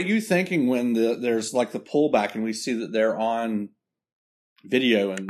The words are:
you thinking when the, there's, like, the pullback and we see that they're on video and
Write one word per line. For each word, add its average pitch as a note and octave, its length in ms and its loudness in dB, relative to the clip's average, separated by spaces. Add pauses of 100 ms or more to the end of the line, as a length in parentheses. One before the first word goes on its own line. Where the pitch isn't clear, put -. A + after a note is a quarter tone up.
you G#3+ 140 2
thinking F3+ 460 0
when B2 260 0
the, A2+ 280 2
there's, A2+ 320 -2
like, B2 180 0
the B2 80 -6
pullback B2+ 560 0
and A2 80 -4
we A2+ 100 -2
see B2 200 -4
that A2+ 180 -4
they're A2 280 2
on A2 500 -2 (920)
video A2 480 2
and F#2+ 180 -8